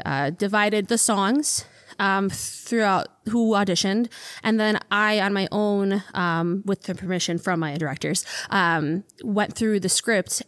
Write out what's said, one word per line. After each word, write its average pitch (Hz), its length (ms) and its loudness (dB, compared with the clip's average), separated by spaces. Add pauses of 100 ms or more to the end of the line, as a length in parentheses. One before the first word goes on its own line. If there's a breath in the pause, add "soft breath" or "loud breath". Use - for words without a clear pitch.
uh, 139 240 0
divided 208 580 0
the 233 120 2
songs, 220 680 2 (320 loud breath)
um, 196 320 0
throughout - 760 0 (220)
who 226 240 4
auditioned. 202 560 2 (340 loud breath)
And 220 160 2
then 214 200 2 (120)
I, 214 280 2
on 202 140 2
my 196 180 0
own, 202 520 2 (100)
um, 175 500 0
with 196 200 -2
the 185 100 -6
permission 175 460 -4
from 175 200 -2
my 151 180 -2
directors, 156 460 -4 (280 loud breath)
um, 165 520 2 (200)
went 208 320 -2
through 214 240 0
the 180 100 -2
script - 580 0